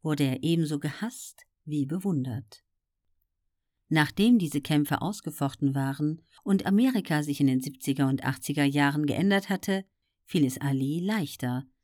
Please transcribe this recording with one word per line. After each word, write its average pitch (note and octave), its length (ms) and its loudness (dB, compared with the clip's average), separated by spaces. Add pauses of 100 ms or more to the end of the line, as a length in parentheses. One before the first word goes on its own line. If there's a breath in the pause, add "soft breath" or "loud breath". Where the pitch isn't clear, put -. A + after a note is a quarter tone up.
wurde D3+ 220 0
er C3 200 0
ebenso D#3+ 360 2
gehasst - 640 -8 (200)
wie D3 200 -2
bewundert. C#3+ 760 -4 (1300)
Nachdem G3 500 4
diese D3+ 220 -2
Kämpfe D3+ 400 0
ausgefochten D#3 760 -4
waren C#3+ 460 -2 (220 soft breath)
und G3 220 2
Amerika G3+ 560 2
sich D3 200 -2
in C#3 60 6
den C3 120 4
siebziger C#3 480 -2
und C#3 160 0
achtziger C#3+ 400 -2
Jahren C#3+ 420 2
geändert G3 440 2
hatte, F#3+ 360 -2 (400)
fiel D3 200 2
es B2+ 140 -4
Ali C#3 400 -2
leichter C#3+ 680 -4 (180)